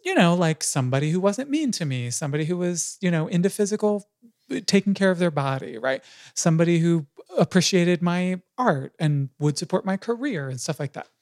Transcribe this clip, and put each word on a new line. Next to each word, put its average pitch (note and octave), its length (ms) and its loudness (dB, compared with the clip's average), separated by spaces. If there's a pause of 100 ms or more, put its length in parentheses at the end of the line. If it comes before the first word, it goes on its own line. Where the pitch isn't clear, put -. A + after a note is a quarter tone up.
you F#4+ 120 -2
know, F3 180 6
like, E3 300 0
somebody C3+ 480 0
who F3+ 80 0
wasn't G3+ 300 -2
mean C#4+ 240 0
to E3+ 120 -6
me, B2 240 -4
somebody D3+ 360 -4
who F3 120 -2
was, F3 440 -4
you F3+ 100 0
know, D#3+ 160 0
into F3+ 240 0
physical, G#3 580 -2 (560)
taking G3 300 2
care F#3+ 160 4
of F3 80 0
their F3 100 2
body, C#3 480 -4
right? C3 260 -2 (300)
Somebody E3 460 4
who E3+ 260 2 (320)
appreciated F3 640 2
my F3+ 400 0 (160)
art D#3+ 400 0
and C#3+ 400 0
would D3 200 0
support - 280 -4
my F#3+ 100 -2
career A3+ 540 -4
and B2+ 100 -8
stuff - 200 -6
like D3 140 -8
that. - 140 -14 (140)